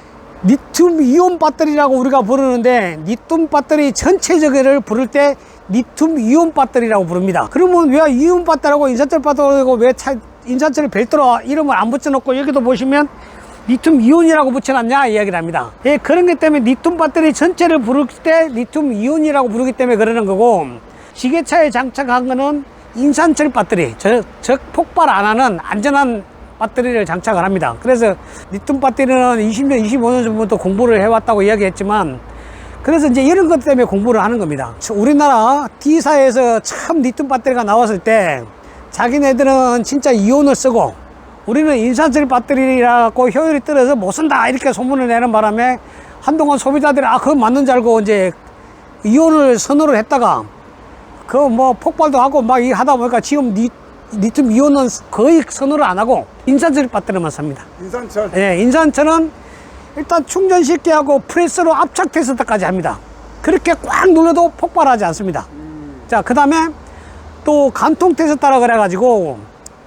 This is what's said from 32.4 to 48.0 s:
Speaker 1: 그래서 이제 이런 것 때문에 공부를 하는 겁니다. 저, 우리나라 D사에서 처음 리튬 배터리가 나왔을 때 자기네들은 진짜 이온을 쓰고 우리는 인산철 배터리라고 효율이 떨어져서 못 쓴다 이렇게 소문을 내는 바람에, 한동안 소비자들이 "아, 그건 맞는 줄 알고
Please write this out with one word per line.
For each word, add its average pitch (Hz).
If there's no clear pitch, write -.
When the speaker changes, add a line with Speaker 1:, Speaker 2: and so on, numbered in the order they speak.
Speaker 1:
그래서 311
이제 262
이런 339
것 311
때문에 254
공부를 208
하는 226
겁니다. 135
저, -
우리나라 262
D사에서 269
처음 -
리튬 254
배터리가 247
나왔을 214
때 175
자기네들은 262
진짜 277
이온을 254
쓰고 226
우리는 294
인산철 254
배터리라고 247
효율이 294
떨어져서 277
못 196
쓴다 269
이렇게 254
소문을 254
내는 240
바람에, 220
한동안 294
소비자들이 277
"아, 233
그건 285
맞는 247
줄 254
알고 226